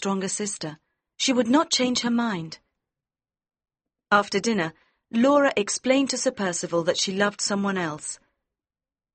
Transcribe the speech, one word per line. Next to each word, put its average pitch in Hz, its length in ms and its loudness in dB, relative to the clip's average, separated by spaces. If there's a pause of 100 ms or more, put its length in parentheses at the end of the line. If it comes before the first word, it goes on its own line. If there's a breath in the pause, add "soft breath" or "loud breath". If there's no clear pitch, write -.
stronger 190 280 -4
sister. 175 500 -8 (380)
She - 160 0
would 233 160 2
not 320 220 4
change 247 300 0
her 240 100 -2
mind. 214 480 -2 (1500)
After 202 300 2
dinner, 180 340 0 (360)
Laura 277 460 4
explained 247 540 0
to 254 80 0
Sir 262 120 0
Percival 170 540 -2
that 170 140 0
she - 140 -2
loved 202 280 0
someone 196 380 -2
else. 156 400 -8 (960)